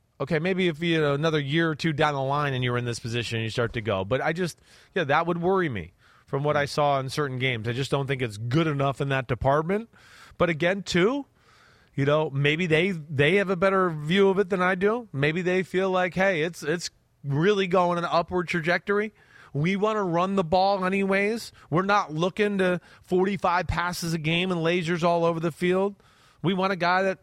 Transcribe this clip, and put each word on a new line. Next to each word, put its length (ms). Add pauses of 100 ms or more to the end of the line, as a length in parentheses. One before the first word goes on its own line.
(220)
okay, 160
maybe 300
if 160
you, 120
you 60
know, 140
another 240
year 280
or 80
two 180
down 200
the 80
line 320
and 100
you're 140
in 80
this 140
position, 420
you 80
start 240
to 80
go. 240
But 160
I 120
just, 260 (340)
yeah, 120
that 200
would 160
worry 280
me 240 (320)
from 180
what 140
I 80
saw 340
in 100
certain 280
games. 300
I 60
just 180
don't 160
think 160
it's 140
good 280
enough 360
in 80
that 180
department. 600 (520)
But 100
again, 320
too, 460 (680)
you 120
know, 260
maybe 340
they, 260
they 440
have 160
a 40
better 360
view 380
of 100
it 100
than 100
I 140
do. 400
Maybe 300
they 180
feel 300
like, 240
"Hey, 260
it's, 220
it's 260 (340)
really 440
going 320
an 60
upward 420
trajectory. 640 (400)
We 220
wanna 280
run 320
the 80
ball 400
anyways. 680 (180)
We're 140
not 280
looking 460
to 240 (220)
forty-five 640
passes 480
a 20
game 340
and 100
lasers 420
all 220
over 140
the 120
field. 420 (480)
We 140
want 180
a 40
guy 260
that, 200